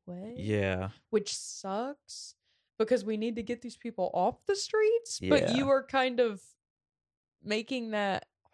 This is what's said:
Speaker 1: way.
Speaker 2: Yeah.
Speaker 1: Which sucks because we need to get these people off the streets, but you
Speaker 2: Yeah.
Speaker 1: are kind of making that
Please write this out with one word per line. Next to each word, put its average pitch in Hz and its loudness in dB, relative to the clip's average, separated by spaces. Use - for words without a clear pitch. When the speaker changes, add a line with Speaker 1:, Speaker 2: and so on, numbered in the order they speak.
Speaker 1:
way. 185 -12
Speaker 2:
Yeah. 98 0
Speaker 1:
Which 208 -2
sucks - -10
because 226 2
we 214 -2
need 226 -2
to 233 -6
get 240 -6
these 233 -12
people 202 -4
off 185 0
the 403 2
streets, 427 2
but 269 4
you 269 2
Speaker 2:
Yeah. 269 2
Speaker 1:
are 269 4
kind 254 2
of 214 0
making 226 -2
that 202 0